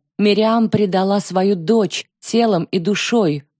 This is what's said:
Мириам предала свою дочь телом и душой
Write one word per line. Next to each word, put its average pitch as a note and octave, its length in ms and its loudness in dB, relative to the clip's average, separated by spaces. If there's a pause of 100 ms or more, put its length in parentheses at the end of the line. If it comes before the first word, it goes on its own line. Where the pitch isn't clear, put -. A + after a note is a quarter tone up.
(180)
Мириам G#3+ 520 2
предала G3 520 0
свою F#3+ 340 0
дочь F#3 540 -2 (100)
телом A3+ 520 0
и F#3+ 80 -2
душой F3 680 -2 (140)